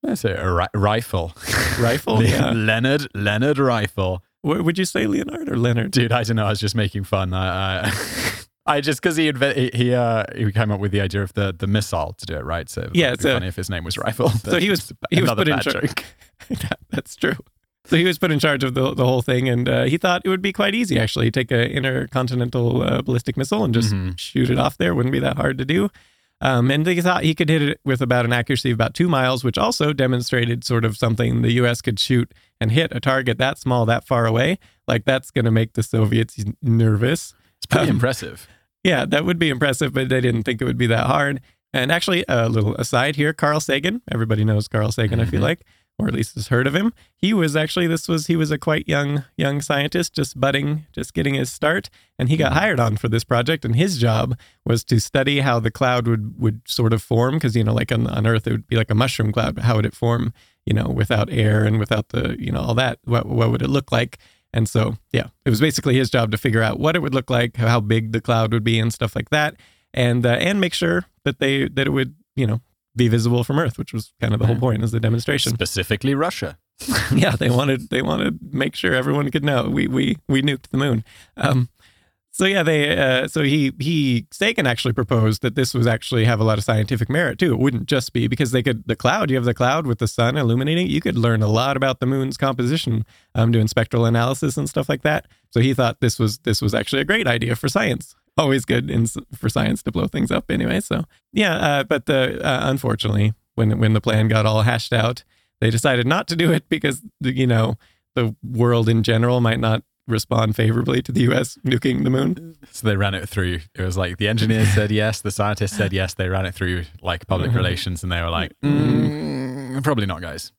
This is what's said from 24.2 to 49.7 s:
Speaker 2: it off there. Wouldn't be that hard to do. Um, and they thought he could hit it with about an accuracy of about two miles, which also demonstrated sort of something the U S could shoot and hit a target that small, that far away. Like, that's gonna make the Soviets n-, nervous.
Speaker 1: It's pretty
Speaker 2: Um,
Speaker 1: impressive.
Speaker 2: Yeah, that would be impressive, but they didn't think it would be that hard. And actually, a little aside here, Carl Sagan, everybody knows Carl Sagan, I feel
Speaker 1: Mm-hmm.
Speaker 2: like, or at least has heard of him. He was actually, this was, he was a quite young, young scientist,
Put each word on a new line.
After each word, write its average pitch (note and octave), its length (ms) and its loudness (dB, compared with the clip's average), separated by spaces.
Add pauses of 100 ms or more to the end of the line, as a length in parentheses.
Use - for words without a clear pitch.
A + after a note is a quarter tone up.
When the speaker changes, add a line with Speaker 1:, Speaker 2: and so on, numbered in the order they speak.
Speaker 2:
it B2 80 0
off C3+ 200 -2
there. F3 160 0
Wouldn't B2+ 180 0
be C#3 80 0
that C3+ 160 -2
hard C3+ 220 -2
to C3 60 -4
do. F3+ 260 0 (520)
Um, B2+ 280 2
and D3+ 160 2
they F3 160 2
thought F3+ 220 2
he D#3 100 2
could D#3 160 0
hit D#3+ 100 4
it D3 240 -2
with C3 160 0
about B2 240 2
an A#2 80 0
accuracy B2 380 0
of A#2 60 2
about A2+ 180 -2
two F3 140 2
miles, C3 360 0
which A#2+ 140 0
also E3 340 0
demonstrated B2 720 0
sort A#2 220 0
of G#2+ 100 -2
something A#2 460 0
the A#2 100 2
U B2 140 4
S A#2+ 160 -2
could G#2+ 180 -2
shoot A#2+ 320 2 (260)
and A2 140 0
hit D#3 220 2
a B2 60 -4
target C3 380 0
that C3 200 -2
small, B2 280 0
that A#2 200 0
far A#2+ 200 2
away. B2+ 320 2 (300)
Like, B2 160 0
that's C3+ 260 0
gonna A2+ 200 0
make A2+ 240 0
the - 80 -2
Soviets A2+ 560 0
n-, G#2 240 -6
nervous. A2+ 720 2 (240)
Speaker 1:
It's - 80 -14
pretty - 240 2
Speaker 2:
Um, A3+ 60 2
Speaker 1:
impressive. - 520 -4 (340)
Speaker 2:
Yeah, D#3+ 220 2
that D3+ 220 0
would F3 120 0
be E3 120 2
impressive, C#3 420 0
but C3 160 -2
they B2+ 140 2
didn't A#2 220 0
think A#2+ 180 -2
it - 20 -2
would B2 140 -2
be B2 80 2
that A#2 200 2
hard. C#3 360 0 (320)
And C3 180 0
actually, F3 340 0
a A#2 220 0
little A2 280 2
aside C3+ 400 -2
here, D3+ 180 0
Carl D3+ 260 0
Sagan, D#3 400 -2 (100)
everybody A2 320 0
knows G#2+ 240 2
Carl A2 260 -2
Sagan, A2+ 280 0
I A2+ 60 2
feel F#2+ 140 -4
Speaker 1:
Mm-hmm. - 20 2
Speaker 2:
like, D#3 180 0 (380)
or G#3+ 100 0
at - 60 -2
least - 200 -4
has - 140 -8
heard B2+ 180 2
of C#3 80 -2
him. G#3 200 2 (200)
He G3+ 200 0
was D#3+ 200 2
actually, D#3 320 0
this E3 220 -2
was, D#3+ 180 -2
he E3 80 2
was D#3 160 0
a D#3 60 0
quite D#3 320 -2
young, C#3+ 360 0 (120)
young C#3+ 240 0
scientist, D3 540 -2